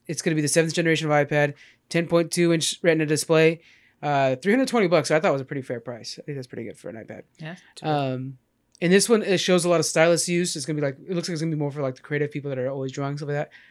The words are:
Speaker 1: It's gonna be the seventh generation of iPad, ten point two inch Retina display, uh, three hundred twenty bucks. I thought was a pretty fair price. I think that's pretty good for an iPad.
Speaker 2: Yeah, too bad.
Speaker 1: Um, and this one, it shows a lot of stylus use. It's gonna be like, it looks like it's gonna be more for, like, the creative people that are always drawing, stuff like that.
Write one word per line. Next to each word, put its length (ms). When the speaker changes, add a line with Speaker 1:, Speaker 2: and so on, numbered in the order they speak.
Speaker 1:
It's 140
gonna 140
be 60
the 60
seventh 260
generation 380
of 160
iPad, 260
ten 180
point 240
two 220
inch 280
Retina 240
display, 560
uh, 360
three 160
hundred 140
twenty 200
bucks. 240
I 80
thought 140
was 80
a 40
pretty 160
fair 180
price. 400
I 40
think 140
that's 100
pretty 180
good 120
for 120
an 60
iPad. 280
Speaker 2:
Yeah, 160
too 100
bad. 280
Speaker 1:
Um, 240
and 100
this 160
one, 160
it 140
shows 280
a 40
lot 100
of 60
stylus 420
use. 280
It's 100
gonna 140
be 60
like, 120
it 80
looks 140
like 40
it's 80
gonna 140
be 40
more 120
for, 100
like, 140
the 60
creative 300
people 180
that 80
are 120
always 220
drawing, 260
stuff 120
like 80
that. 140